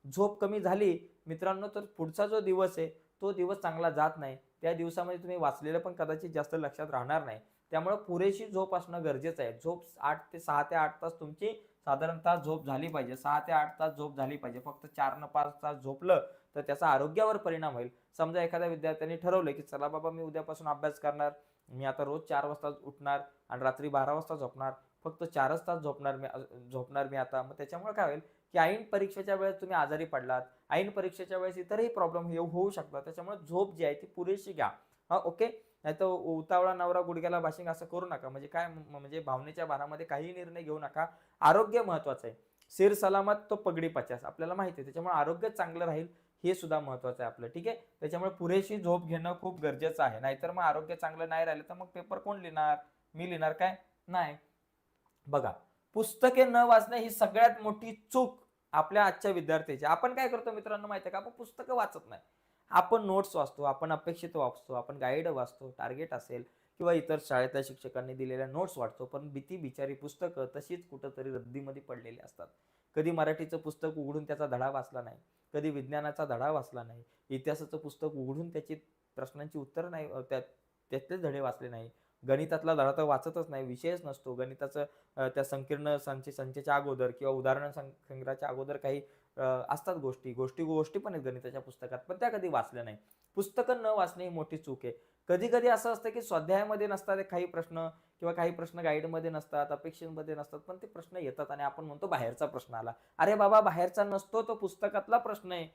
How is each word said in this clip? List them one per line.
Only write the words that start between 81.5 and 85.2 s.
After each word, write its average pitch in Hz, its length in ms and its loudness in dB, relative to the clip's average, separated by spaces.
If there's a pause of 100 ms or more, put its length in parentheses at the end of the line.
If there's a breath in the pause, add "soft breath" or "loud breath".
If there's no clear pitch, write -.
नाही, 117 220 -12 (380)
गणितातला 156 460 4
धडा 139 180 6
तर 156 100 2
वाचतच 156 480 2
नाही, 135 140 -6
विषयच 165 400 -4
नसतो 135 300 -8
गणिताचं, 135 500 -4 (320 soft breath)
अ, 135 120 2